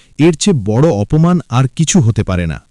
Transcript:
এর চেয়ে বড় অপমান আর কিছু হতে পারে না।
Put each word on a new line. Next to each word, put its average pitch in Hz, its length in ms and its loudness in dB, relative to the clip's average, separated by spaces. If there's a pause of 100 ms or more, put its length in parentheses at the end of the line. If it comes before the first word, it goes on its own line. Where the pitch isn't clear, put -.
(180)
এর 160 180 2
চেয়ে 160 300 0
বড় 120 240 0
অপমান 156 500 0 (100)
আর 127 140 0 (120)
কিছু 165 240 0
হতে 110 240 0
পারে 87 240 -4
না। 73 240 -10